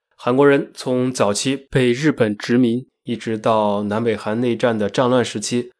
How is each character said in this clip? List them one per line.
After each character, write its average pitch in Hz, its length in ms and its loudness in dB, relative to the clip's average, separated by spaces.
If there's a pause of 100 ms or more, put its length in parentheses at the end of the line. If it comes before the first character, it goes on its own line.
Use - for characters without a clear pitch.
(160)
韩 127 220 -2
国 143 100 6
人 143 280 2
从 127 360 -2
早 104 220 0
期 135 220 -2
被 127 360 0
日 143 200 0
本 107 260 0
殖 123 220 2
民， 123 260 2 (200)
一 120 120 -4
直 113 220 -6
到 107 440 2
南 104 200 -2
北 113 120 0
韩 107 240 -4
内 123 160 0
战 113 220 0
的 104 120 -2
战 127 200 0
乱 123 140 2
时 - 160 -6
期， 123 400 -4